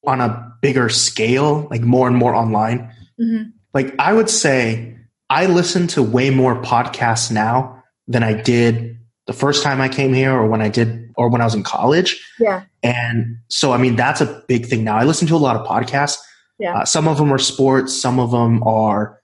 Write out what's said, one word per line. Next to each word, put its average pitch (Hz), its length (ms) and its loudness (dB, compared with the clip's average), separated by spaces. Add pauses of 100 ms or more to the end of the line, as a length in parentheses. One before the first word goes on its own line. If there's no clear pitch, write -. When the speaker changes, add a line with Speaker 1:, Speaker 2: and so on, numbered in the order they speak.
Speaker 1:
on 131 120 0
a - 400 -6
bigger 127 280 0
scale, 139 800 0
like, 117 100 -4
more 127 260 4
and 123 100 2
more 120 180 2
online. 113 560 -2 (280)
Speaker 2:
Mm-hmm. 226 300 -4 (240)
Speaker 1:
Like, 135 240 -2
I 165 160 2
would 220 160 2
say 117 680 0 (320)
I 156 160 2
listen 175 420 2
to 143 160 0
way 123 260 2
more 127 320 2
podcasts 120 720 -2
now 117 500 -2 (280)
than 120 140 2
I 110 100 0
did 117 640 0 (280)
the - 80 -8
first 143 300 0
time 135 160 -2
I 131 80 2
came 135 260 0
here 131 200 2
or 120 140 2
when 110 140 0
I 107 80 0
did, 117 460 -2
or 120 140 0
when 120 120 2
I 117 40 2
was 113 100 0
in 98 80 -4
college. - 580 0 (180)
Speaker 2:
Yeah. 196 240 0 (200)
Speaker 1:
And 117 540 -2 (100)
so, - 240 -2
I 120 60 2
mean, 123 180 2
that's 127 240 0
a - 300 -4
big 117 160 0
thing 117 180 -2
now. 107 140 0
I 117 80 2
listen 160 240 0
to 165 60 4
a - 20 2
lot 135 180 2
of 107 100 -6
podcasts. 131 520 -2 (420)
Speaker 2:
Yeah. 175 200 -4
Speaker 1:
Uh, - 60 -2
some 160 220 0
of 151 100 0
them 147 160 2
are 135 60 2
sports. 131 600 0
Some 127 200 0
of 120 120 0
them 117 320 2
are 110 600 0